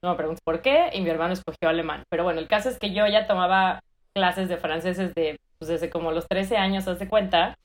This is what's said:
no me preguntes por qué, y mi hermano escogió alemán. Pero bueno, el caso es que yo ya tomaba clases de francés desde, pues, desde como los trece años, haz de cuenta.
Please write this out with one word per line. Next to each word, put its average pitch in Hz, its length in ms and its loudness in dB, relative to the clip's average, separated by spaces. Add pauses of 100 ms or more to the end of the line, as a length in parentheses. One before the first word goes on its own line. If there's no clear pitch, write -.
no 180 100 0
me 175 60 2
preguntes 160 260 -4
por 165 180 -2
qué, 311 320 4
y 190 80 -4
mi 165 80 0
hermano 165 240 0
escogió 165 360 -2
alemán. 160 400 -2
Pero 170 160 -2
bueno, 165 140 0
el 160 80 -8
caso 208 220 2
es 202 100 -8
que 208 140 -4
yo 208 140 2
ya 208 200 2
tomaba 185 540 2 (320)
clases 185 360 0
de 175 80 -2
francés 165 400 -4
desde, 170 400 -2 (220)
pues, 160 100 -10
desde 165 200 -2
como 165 220 -2
los 165 160 -4
trece 196 300 0
años, 190 300 0
haz 180 120 -4
de 196 80 -6
cuenta. 196 580 2